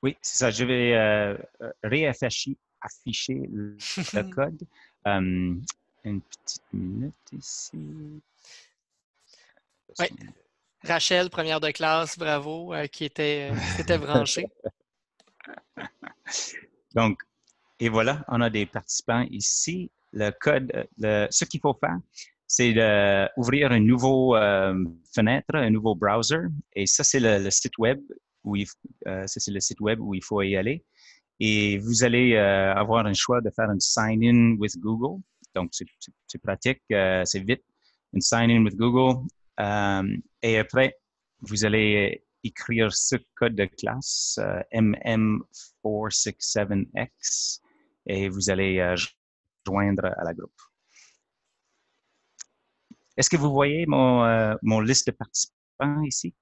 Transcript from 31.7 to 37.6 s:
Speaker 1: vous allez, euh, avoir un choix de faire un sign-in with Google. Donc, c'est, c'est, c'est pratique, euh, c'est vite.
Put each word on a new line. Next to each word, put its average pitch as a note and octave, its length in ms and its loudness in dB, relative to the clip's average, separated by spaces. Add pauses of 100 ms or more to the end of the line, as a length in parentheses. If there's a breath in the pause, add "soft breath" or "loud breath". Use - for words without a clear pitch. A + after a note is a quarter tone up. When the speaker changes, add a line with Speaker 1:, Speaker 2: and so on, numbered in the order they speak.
Speaker 1:
vous A2+ 260 0
allez, A#2+ 300 4
euh, G2 400 4
avoir G#2+ 320 2
un G2+ 80 0
choix B2 260 0
de A2 100 -2
faire A2 200 -2
un G2 100 0
sign-in A#2 800 4
with G2+ 200 -4
Google. A#2 440 -4 (340)
Donc, F2 160 -2
c'est, - 140 -10 (140)
c'est, - 120 -20 (160)
c'est - 140 -16
pratique, A#2 400 -2 (100)
euh, F#2+ 320 2
c'est F#2+ 160 -4
vite. G#2 240 -2 (500)